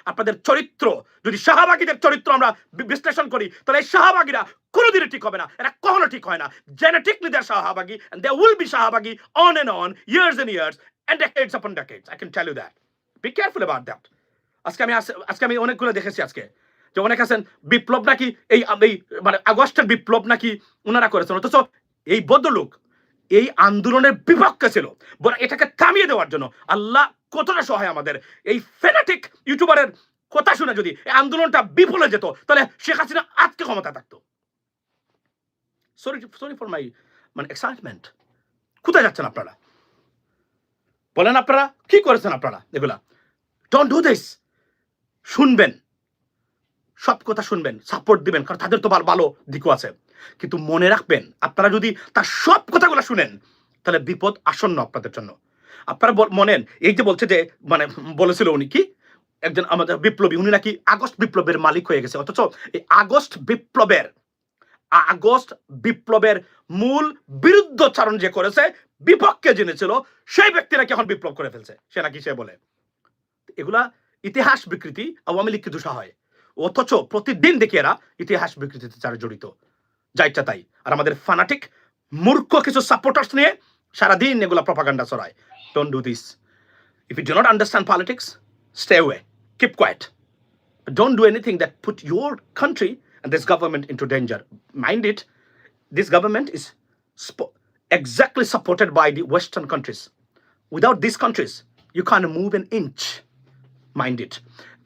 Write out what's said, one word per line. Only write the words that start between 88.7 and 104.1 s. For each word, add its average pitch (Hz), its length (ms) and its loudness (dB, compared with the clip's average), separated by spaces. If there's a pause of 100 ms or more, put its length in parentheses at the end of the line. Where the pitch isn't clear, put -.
stay 175 160 6
away, 147 160 0 (420)
keep 247 160 0
quiet। - 280 0 (840)
Don't 226 280 2
do 214 140 8
anything 214 260 -4
that 165 320 -6
put 160 220 -10
your 247 260 -4 (180)
country 254 400 -2 (280)
and - 100 -6
this - 140 -4
government 160 440 -2
into 135 160 -8
danger। 120 320 -4 (420)
Mind 208 220 -2
it, 208 160 -2 (760)
this 202 160 -2
government 214 400 0
is - 100 -12 (560)
spo-, - 340 -14 (400)
exactly 160 540 -2 (100)
supported 175 340 0
by 151 260 2
the 170 120 -6
Western 170 400 -4
countries। 139 320 -8 (760)
Without 214 280 4
these 226 160 -2
countries, 233 340 -4 (440)
you 180 80 -4
can't 185 340 0
move 202 160 -4
an 190 180 -4
inch। 156 300 -6 (960)
Mind 127 300 -4